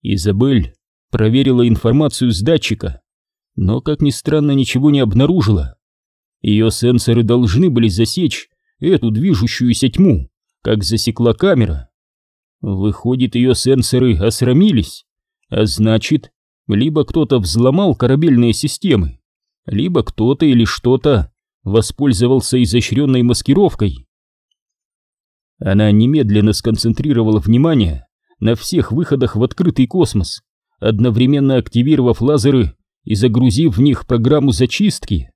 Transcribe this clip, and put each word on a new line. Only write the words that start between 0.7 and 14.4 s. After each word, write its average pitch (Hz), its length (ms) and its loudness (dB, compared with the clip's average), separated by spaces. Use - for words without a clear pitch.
проверила 120 560 2
информацию 123 640 0
с 92 80 -4
датчика, 139 640 -2
но, 104 260 -2
как 151 220 -4
ни 147 80 2
странно, 147 400 -2
ничего 139 400 2
не 143 80 2
обнаружила. 110 760 0
Её 107 300 2
сенсоры 120 520 0
должны 120 480 0
были 117 160 0
засечь 113 640 -2
эту 147 320 0
движущуюся 120 760 0
тьму, 98 400 0
как 110 220 -2
засекла 117 520 -2
камера. 110 560 -2
Выходит, 107 760 -4
её 123 180 2
сенсоры 127 640 0
осрамились, 127 920 0